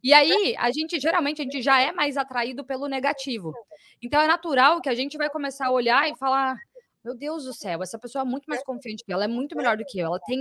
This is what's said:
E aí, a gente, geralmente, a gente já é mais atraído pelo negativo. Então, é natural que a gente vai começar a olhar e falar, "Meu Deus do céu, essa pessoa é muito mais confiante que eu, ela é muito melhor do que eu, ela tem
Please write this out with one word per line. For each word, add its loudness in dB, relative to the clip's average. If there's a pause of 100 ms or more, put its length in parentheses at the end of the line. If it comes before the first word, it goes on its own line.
E 6
aí, 6
a 0
gente, -4
geralmente, 0
a -6
gente -6
já 4
é 2
mais -2
atraído -4
pelo -4
negativo. -4 (500)
Então, 2
é 4
natural 4
que -2
a 0
gente -4
vai -2
começar -4
a 2
olhar 4
e -8
falar, 0 (480)
"Meu -8
Deus -6
do -8
céu, -6
essa -10
pessoa -6
é -4
muito -4
mais -4
confiante -10
que -6
eu, 0
ela 0
é 0
muito -4
melhor 2
do -8
que -8
eu, 0
ela -2
tem -2